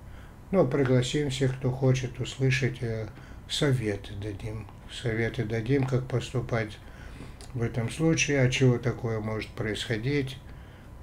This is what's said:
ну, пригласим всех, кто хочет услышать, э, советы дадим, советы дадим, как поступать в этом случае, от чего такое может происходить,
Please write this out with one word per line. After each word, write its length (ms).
ну, 160
пригласим 600
всех, 280
кто 140
хочет 480
услышать, 600
э, 260
советы 720
дадим, 460
советы 520
дадим, 420
как 220
поступать 720
в 80
этом 280
случае, 540
от 80
чего 260
такое 420
может 300
происходить, 880